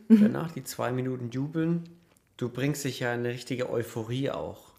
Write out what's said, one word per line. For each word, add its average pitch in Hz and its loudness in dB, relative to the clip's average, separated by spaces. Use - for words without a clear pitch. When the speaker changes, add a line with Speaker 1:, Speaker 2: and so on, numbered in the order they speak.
Speaker 1:
Mhm. 220 12
Speaker 2:
danach 160 2
die 131 -10
zwei 117 -4
Minuten 127 -4
Jubeln, 160 -2
du 123 -2
bringst 139 -2
dich 131 -4
ja 120 0
in 120 -2
eine 120 -2
richtige 123 -4
Euphorie 120 -2
auch. - -8